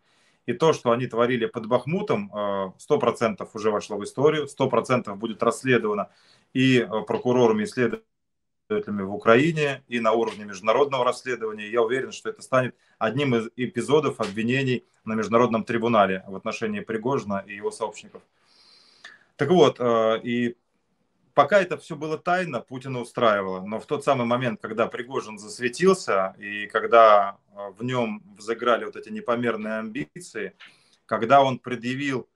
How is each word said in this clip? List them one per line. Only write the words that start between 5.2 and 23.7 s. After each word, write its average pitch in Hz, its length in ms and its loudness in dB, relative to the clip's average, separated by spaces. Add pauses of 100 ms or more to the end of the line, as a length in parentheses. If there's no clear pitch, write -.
расследовано 110 640 0 (460)
и, 131 240 4
э, 113 80 0 (200)
прокурорами, 113 580 2
и - 20 -6
следователями - 1400 -6
в 95 100 -6
Украине, 139 760 2
и 120 100 -4
на 113 140 2
уровне 110 320 -2
международного 110 600 0
расследования. 110 640 -6
Я 117 140 0
уверен, 117 300 -2
что - 180 -10
это - 120 -14
станет 127 340 -2 (220)
одним 123 360 -2
из 113 220 0
эпизодов 123 640 0
обвинений 117 640 -2 (200)
на 110 100 -6
Международном 110 500 2
трибунале 107 640 2
в 95 80 -12
отношении 107 440 -8
Пригожина 107 640 -4
и 101 120 -14
его 202 140 -6
сообщников. - 520 -12 (1120)
Так - 140 0
вот, 156 280 6
э, 113 460 2
и 120 320 -2 (760)
пока 190 300 4
это 160 140 -6
все - 180 -14
было 156 240 -8
тайно, 175 420 -4
Путина 131 400 -10
устраивало. 101 640 0
Но 107 140 -8